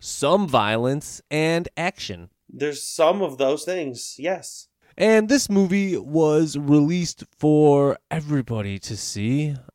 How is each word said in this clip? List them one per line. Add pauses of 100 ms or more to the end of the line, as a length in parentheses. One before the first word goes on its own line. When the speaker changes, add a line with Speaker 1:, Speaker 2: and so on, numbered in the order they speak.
Speaker 1:
some
violence
and
action. (180)
Speaker 2:
There's
some
of
those
things,
yes. (280)
Speaker 1:
And
this
movie
was
released (120)
for (120)
everybody
to
see (180)